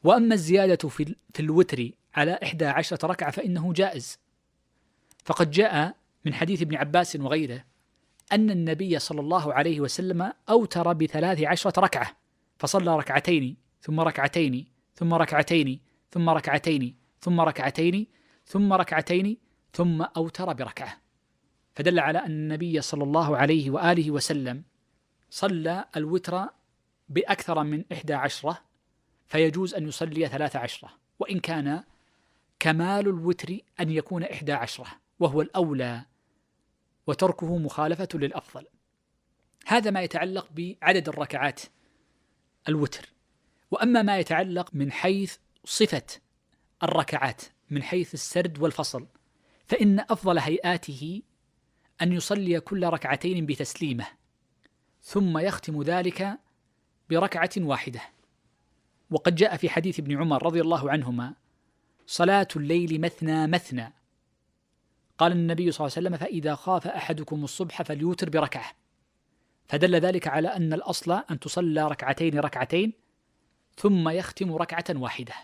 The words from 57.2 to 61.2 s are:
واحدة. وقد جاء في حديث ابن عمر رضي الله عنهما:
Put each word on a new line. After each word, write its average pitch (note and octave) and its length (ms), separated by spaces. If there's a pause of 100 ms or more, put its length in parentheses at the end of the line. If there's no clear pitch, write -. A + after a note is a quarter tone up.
واحدة. C3+ 420 (1120)
وقد E3+ 240
جاء F#3+ 220
في E3 120
حديث E3+ 300
ابن C#3+ 200
عمر D3+ 280
رضي E3 140
الله D#3 300
عنهما: B2 440 (720)